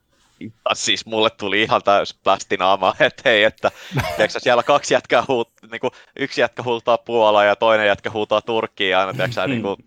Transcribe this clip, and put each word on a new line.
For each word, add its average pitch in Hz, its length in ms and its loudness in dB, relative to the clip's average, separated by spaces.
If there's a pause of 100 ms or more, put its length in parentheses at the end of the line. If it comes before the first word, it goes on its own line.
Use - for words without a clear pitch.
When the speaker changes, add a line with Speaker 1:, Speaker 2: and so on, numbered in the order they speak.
(720)
Speaker 1:
Siis - 320 -4
mulle 110 240 0
tuli 101 320 -4
ihan 110 220 0
täys 98 300 2 (100)
plästinaama, 95 760 0
<laughs> - 20 -20
et 127 260 0
hei, 110 180 4
että 110 280 0 (460)
tiiäksä, 107 220 -2
siellä 120 240 2
kaksi 143 300 0
jätkää 123 340 0
huut-, 117 240 -2 (200)
niinku, 117 200 -6 (240)
yksi 135 260 -6
jätkä 117 220 -2
huutaa 117 340 -2
Puolaa 107 460 2
ja 101 120 4
toinen 110 320 2
jätkä 101 240 -2
huutaa 107 300 -2
Turkkia 104 580 -2
aina, 95 140 0
tiiäksä, 98 340 -4
Speaker 2:
<laughs> - 0 -
Speaker 1:
niinku, 104 280 -6 (120)